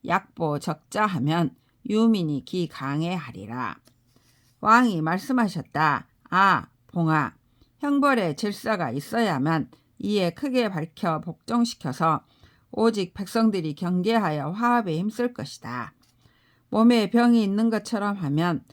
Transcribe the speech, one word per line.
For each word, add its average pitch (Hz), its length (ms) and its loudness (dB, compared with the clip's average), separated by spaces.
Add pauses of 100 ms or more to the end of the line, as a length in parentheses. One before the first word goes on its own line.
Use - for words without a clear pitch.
약보 160 520 -4
적자하면 165 960 -2 (340)
유민이 202 560 2
기 175 240 -4
강해하리라. 135 1080 -6 (840)
왕이 214 420 4
말씀하셨다. 170 1040 0 (240)
아, 185 360 2 (220)
봉아, 156 460 0 (440)
형벌의 269 580 2
질서가 202 540 -4
있어야만 151 800 0 (280)
이에 196 320 0
크게 247 400 -2
밝혀 160 500 -4
복종시켜서 165 1040 -2 (460)
오직 214 440 0
백성들이 196 600 0
경계하여 180 760 0
화합에 220 480 0
힘쓸 240 360 -4
것이다. 120 580 -12 (800)
몸에 220 400 4
병이 233 320 6
있는 208 280 0
것처럼 208 460 -2
하면 160 560 -2